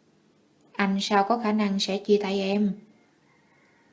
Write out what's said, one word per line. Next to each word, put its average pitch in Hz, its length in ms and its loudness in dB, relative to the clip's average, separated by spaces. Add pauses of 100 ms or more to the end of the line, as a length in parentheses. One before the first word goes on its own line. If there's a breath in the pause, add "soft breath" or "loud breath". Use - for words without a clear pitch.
(720)
"Anh 196 280 -2
sao 202 280 2
có 233 100 2
khả 220 140 -2
năng 202 260 0
sẽ 202 200 -4
chia 202 240 2
tay 196 180 -2
em?" 196 320 0 (1200 soft breath)